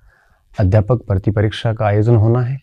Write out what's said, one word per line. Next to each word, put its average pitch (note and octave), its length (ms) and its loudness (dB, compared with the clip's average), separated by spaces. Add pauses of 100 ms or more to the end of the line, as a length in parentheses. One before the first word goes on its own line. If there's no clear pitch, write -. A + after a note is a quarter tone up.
(600)
अध्यापक G#2 360 2
भर्ती G2+ 360 -4
परीक्षा G#2+ 420 -2
का G#2+ 120 -4
आयोजन G#2+ 300 2
होना A2+ 260 2
है। C3 220 -6